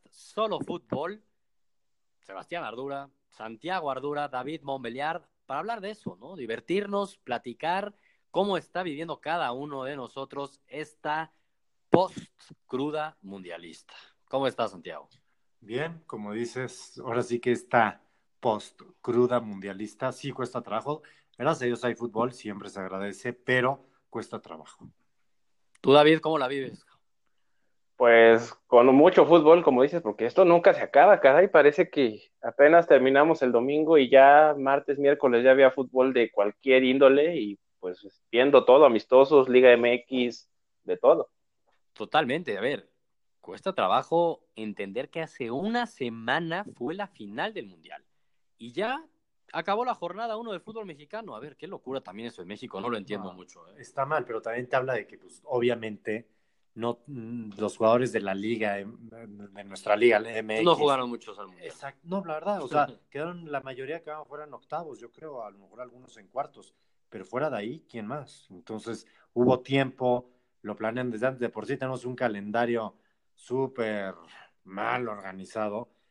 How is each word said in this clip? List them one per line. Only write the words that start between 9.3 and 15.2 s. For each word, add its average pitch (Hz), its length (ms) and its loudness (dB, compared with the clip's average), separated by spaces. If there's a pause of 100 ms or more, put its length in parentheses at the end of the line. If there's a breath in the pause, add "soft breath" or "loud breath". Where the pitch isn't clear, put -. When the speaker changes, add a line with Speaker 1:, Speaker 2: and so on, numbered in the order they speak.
Speaker 1:
uno 135 340 -10
de 143 100 -10
nosotros 135 720 -14
esta 156 680 -10 (560)
post-cruda - 1300 -6
mundialista. 87 720 -18 (300)
¿Cómo 135 200 -4
estás, 117 240 -4
Santiago? 82 400 -16 (520)